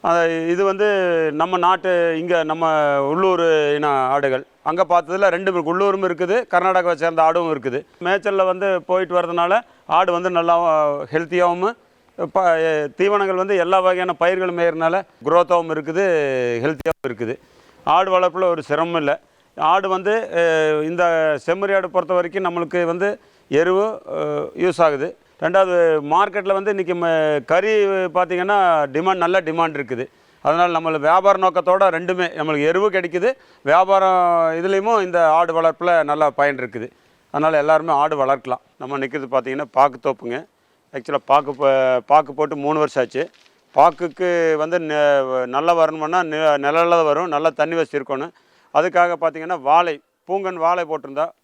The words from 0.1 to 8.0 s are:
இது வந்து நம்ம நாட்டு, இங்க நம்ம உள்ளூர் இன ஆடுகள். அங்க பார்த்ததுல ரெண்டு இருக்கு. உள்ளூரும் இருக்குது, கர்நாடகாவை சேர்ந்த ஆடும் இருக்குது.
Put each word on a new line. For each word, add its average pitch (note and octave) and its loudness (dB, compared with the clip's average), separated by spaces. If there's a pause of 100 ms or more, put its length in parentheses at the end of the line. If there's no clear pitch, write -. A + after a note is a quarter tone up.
இது F3+ -2
வந்து G3 0 (540)
நம்ம F3+ 0
நாட்டு, F#3 2 (300)
இங்க F3 -2 (160)
நம்ம E3 -2 (460)
உள்ளூர் F3+ 0 (340)
இன D3 -2 (280)
ஆடுகள். C#3 0 (260)
அங்க F3 0
பார்த்ததுல F3 2
ரெண்டு F#3+ -2
இருக்கு. E3 -2
உள்ளூரும் G3 0
இருக்குது, F3 -2 (160)
கர்நாடகாவை F3 2
சேர்ந்த E3 0
ஆடும் E3 0
இருக்குது. C3 -6 (240)